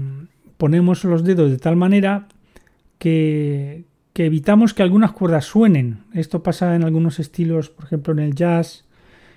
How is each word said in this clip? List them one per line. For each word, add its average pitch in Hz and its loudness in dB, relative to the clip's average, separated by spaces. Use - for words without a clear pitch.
ponemos 170 2
los 170 0
dedos 170 2
de 131 -2
tal 160 0
manera 196 0
que, 151 -2
que 170 -2
evitamos 202 2
que - -2
algunas 202 4
cuerdas 165 -2
suenen. 147 2
Esto 165 -4
pasa 175 -2
en 170 0
algunos 160 -2
estilos, 160 -4
por - -20
ejemplo, 156 -4
en 151 0
el 151 -2
jazz, 170 -2